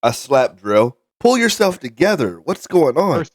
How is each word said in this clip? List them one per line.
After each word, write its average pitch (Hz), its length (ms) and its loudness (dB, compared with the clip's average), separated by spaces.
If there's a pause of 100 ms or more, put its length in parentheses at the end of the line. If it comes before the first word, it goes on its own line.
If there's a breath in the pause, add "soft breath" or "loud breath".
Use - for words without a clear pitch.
a 117 100 0
slap 131 460 -2
drill. 107 380 0 (220)
Pull 247 180 2
yourself 214 420 -2
together. 123 640 -2
What's 185 240 -8
going 151 300 0
on? 170 380 -2